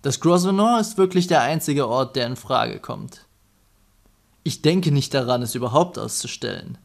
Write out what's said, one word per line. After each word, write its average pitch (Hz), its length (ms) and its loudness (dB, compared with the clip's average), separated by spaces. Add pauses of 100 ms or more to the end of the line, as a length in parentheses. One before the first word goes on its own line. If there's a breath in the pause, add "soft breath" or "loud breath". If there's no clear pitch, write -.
Das 139 200 -4
Grosvenor 196 580 4
ist 220 180 -4
wirklich 185 300 2
der 160 140 4
einzige 143 460 0
Ort, 123 280 -2
der 120 120 -2
in 127 80 -6
Frage - 440 -2
kommt." - 460 -14 (1160)
"Ich - 180 -6
denke 165 300 2
nicht 143 220 0
daran, 123 280 0
es 117 140 -6
überhaupt 131 440 0
auszustellen" - 840 -8